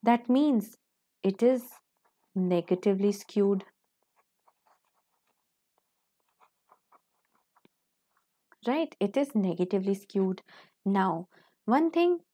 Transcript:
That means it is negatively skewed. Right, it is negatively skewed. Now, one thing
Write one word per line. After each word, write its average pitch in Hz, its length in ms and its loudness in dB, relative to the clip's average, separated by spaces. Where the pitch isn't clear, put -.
That 240 260 2
means 254 480 0
it 196 200 0
is 247 220 2
negatively 185 760 0
skewed. 196 520 -2
Right, 294 340 -2
it 202 160 -2
is 277 180 -2
negatively 190 600 -2
skewed. 190 480 -4
Now, 190 440 0
one 302 260 2
thing 349 280 0